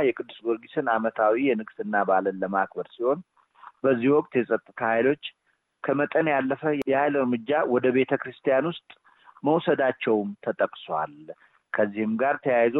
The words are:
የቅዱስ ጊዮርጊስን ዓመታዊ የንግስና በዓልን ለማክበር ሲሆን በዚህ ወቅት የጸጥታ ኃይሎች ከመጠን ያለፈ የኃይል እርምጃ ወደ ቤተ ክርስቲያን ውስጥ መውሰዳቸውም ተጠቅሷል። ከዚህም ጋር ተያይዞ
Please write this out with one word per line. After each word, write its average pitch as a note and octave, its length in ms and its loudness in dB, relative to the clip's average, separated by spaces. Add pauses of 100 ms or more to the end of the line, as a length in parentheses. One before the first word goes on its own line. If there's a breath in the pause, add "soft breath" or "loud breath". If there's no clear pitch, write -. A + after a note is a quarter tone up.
የቅዱስ - 380 -2
ጊዮርጊስን A#2 500 -4
ዓመታዊ A2 540 0
የንግስና G#2+ 600 -2
በዓልን F#2+ 360 0
ለማክበር F#2+ 500 -4
ሲሆን C3+ 300 -2 (600 loud breath)
በዚህ B2+ 300 2
ወቅት D3 240 2
የጸጥታ - 500 -2
ኃይሎች A#2 400 0 (600)
ከመጠን C#3+ 440 0
ያለፈ C3+ 340 0 (160)
የኃይል C#3 380 0
እርምጃ B2+ 520 0
ወደ B2 240 2
ቤተ C3 240 0
ክርስቲያን C3+ 500 -2
ውስጥ - 220 -8 (560 soft breath)
መውሰዳቸውም C3 840 0 (100)
ተጠቅሷል። - 760 -4 (640 soft breath)
ከዚህም G#2+ 380 -2
ጋር C#3 240 0
ተያይዞ A#2+ 400 2